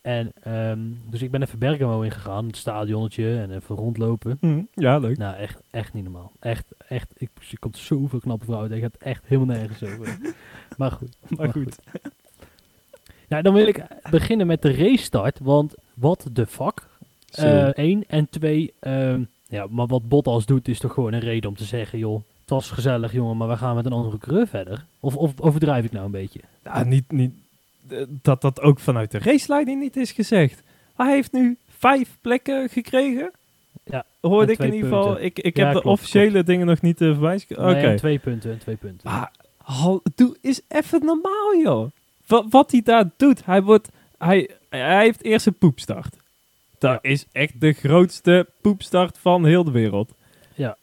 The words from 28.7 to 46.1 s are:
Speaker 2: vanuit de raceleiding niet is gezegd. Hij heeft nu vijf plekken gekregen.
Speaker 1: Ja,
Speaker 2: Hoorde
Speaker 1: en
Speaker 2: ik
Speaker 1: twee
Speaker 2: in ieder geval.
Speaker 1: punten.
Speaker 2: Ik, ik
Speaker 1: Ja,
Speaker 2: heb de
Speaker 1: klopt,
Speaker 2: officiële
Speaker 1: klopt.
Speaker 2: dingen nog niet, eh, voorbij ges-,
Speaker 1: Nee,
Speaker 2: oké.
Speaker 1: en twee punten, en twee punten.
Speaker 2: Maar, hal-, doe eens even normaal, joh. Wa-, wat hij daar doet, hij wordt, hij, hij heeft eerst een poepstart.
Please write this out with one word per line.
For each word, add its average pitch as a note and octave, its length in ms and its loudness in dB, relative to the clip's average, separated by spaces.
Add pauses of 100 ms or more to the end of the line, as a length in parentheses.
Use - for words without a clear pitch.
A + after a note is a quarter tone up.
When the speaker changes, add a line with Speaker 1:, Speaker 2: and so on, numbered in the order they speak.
Speaker 2:
vanuit A#2 320 -4
de A2 80 -6
raceleiding C#4 600 0
niet C#4 160 -8
is B3+ 160 -4
gezegd. F#3+ 520 0 (320)
Hij C4+ 180 2
heeft C#4 180 0
nu B3 260 2 (120)
vijf C4 400 2 (120)
plekken B3+ 480 -2
gekregen. C4+ 600 -2 (520)
Speaker 1:
Ja, - 220 -10 (160)
Speaker 2:
Hoorde G3+ 240 4
Speaker 1:
en G#3 60 0
Speaker 2:
ik A3+ 40 2
Speaker 1:
twee A3 140 0
Speaker 2:
in G#3+ 60 -2
ieder G#3+ 140 -2
geval. G3 160 2
Speaker 1:
punten. G3 200 -4
Speaker 2:
Ik, F3+ 140 -6
ik E3+ 180 -2
Speaker 1:
Ja, C#3+ 80 4
Speaker 2:
heb C#3+ 80 4
de F3 80 2
Speaker 1:
klopt, G3+ 180 2
Speaker 2:
officiële G#3 320 4
Speaker 1:
klopt. F#3 160 2
Speaker 2:
dingen F3+ 200 2
nog E3 140 4
niet, E3+ 200 2
eh, D#3+ 100 4
voorbij D#3 280 0
ges-, - 80 -14 (100)
Speaker 1:
Nee, - 0 - (180)
Speaker 2:
oké. C#3+ 120 4
Speaker 1:
en G#2+ 80 4
twee C#3+ 240 0
punten, A2+ 320 -6
en A2+ 60 -10
twee A2 180 -8
punten. G2+ 360 -16
Speaker 2:
Maar, B2 200 -6 (260)
hal-, E3 440 -2 (140)
doe B3 260 2
eens C4 260 -2
even D4+ 380 0
normaal, F#4+ 580 0
joh. C3 280 0 (360)
Wa-, A3 220 4
wat C4 220 6
hij A#3+ 120 4
daar A3+ 340 4
doet, C#4 280 4
hij F#3+ 180 4
wordt, G#3 260 4 (280)
hij, F3+ 320 2 (200)
hij D#3 340 2
heeft A3+ 200 2
eerst A3 220 0
een G3 120 2
poepstart. - 580 0 (640)